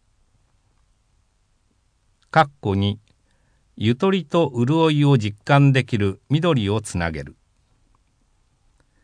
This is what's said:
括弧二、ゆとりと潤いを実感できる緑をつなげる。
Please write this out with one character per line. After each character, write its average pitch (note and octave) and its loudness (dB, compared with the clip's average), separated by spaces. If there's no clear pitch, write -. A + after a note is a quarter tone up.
括 D#3 2
弧 G2 -2
二、 G2+ -2
ゆ A2 -2
と G3 -2
り F3+ -2
と E3 0
潤 D3+ 0
い C#3+ 2
を C#3+ 4
実 G#2 -4
感 C#3+ 4
で C3 0
き A#2 -4
る G2 -4
緑 C#3+ 0
を G#2 0
つ - -10
な E2+ -4
げ D2 -12
る。 C#2+ -20